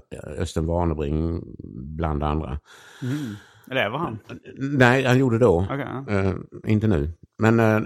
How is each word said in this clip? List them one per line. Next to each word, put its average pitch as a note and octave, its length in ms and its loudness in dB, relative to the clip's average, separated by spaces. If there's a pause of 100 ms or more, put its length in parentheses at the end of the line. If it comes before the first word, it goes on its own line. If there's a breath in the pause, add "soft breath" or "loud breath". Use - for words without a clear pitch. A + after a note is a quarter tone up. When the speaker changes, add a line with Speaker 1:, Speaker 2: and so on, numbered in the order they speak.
(120)
Speaker 1:
eh, - 300 -10
Östen E2 240 -4
Warnerbring E2 760 -2 (560)
bland D#2 260 -2
andra. D2 360 -2 (420 loud breath)
Speaker 2:
Mm. C3+ 160 -4 (540 loud breath)
Eller A#2+ 180 0
var B2 100 -4
han? B2+ 200 -6 (380)
Speaker 1:
Nej, C3 480 4
han B2 140 6
gjorde B2+ 180 4
då. F#2+ 340 6
Speaker 2:
Okej, C3+ 160 -6 (200)
ja. G#2+ 60 -2
Speaker 1:
Eh, F#2+ 200 2 (340)
inte A2 200 2
nu. D#2+ 240 2 (260)
Men, A2+ 220 4
eh, A2 260 4